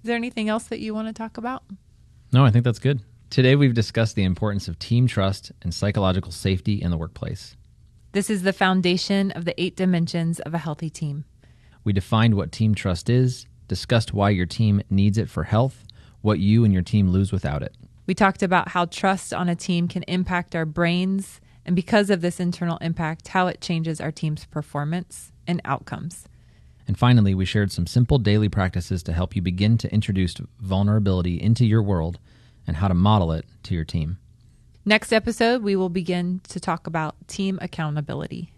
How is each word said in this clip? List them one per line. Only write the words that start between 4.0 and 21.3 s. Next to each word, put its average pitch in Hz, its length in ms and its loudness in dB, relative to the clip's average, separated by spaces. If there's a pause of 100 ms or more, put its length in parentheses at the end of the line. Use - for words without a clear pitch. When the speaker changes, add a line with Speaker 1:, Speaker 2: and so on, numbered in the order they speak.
Speaker 2:
the 101 80 0
importance 95 460 -2
of 85 100 -10
team 120 260 2
trust 98 460 -2 (100)
and 85 120 -4
psychological 95 580 0
safety 98 500 -2
in 87 100 0
the 85 60 0
workplace. - 600 -10 (560)
Speaker 1:
This 196 160 -2
is 202 140 -2
the 190 100 2
foundation 185 800 2
of - 120 -8
the 170 180 -4
eight 180 140 -4
dimensions 170 640 0
of - 140 -8
a 170 60 -4
healthy 156 300 -6
team. 147 360 -8 (580)
Speaker 2:
We 107 80 0
defined 110 440 4
what 95 180 -2
team 107 200 2
trust 92 360 -2
is, 123 360 2 (220)
discussed - 460 0
why 101 160 4
your 92 160 2
team 101 440 2
needs 98 280 4
it 110 120 -2
for - 140 -6
health, 123 420 0 (360)
what 104 180 2
you 107 240 4
and 107 80 6
your 92 100 4
team 98 280 2
lose 95 240 2
without 73 280 -4
it. - 140 -10 (300)
Speaker 1:
We 190 80 -2
talked 190 280 2
about 180 280 0
how 175 160 0
trust 190 480 -4
on 180 160 -2
a 170 60 0
team 175 340 -2
can 180 140 -6
impact 180 520 -4
our 165 100 -2
brains, 175 760 -2 (240)